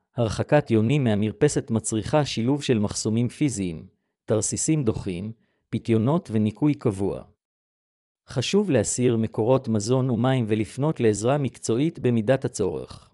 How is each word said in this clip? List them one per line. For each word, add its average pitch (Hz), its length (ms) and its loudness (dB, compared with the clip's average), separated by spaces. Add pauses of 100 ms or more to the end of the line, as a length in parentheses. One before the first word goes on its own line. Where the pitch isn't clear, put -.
(140)
הרחקת 120 560 0
יונים 120 340 2
מהמרפסת 110 680 0
מצריכה 113 540 0
שילוב 131 380 -2
של 123 160 2
מחסומים 110 500 -2
פיזיים, 95 580 -4 (380)
תרסיסים 117 600 -2
דוחים, 104 480 -4 (380)
פיתיונות 117 640 0
וניקוי 110 420 2
קבוע. 98 480 -4 (1040)
חשוב 190 420 0
להסיר 123 460 2
מקורות 117 520 0
מזון 120 420 0
ומים 123 380 2
ולפנות 110 520 -2
לעזרה 113 380 2
מקצועית 131 600 -2
במידת 127 460 2
הצורך. 87 680 -6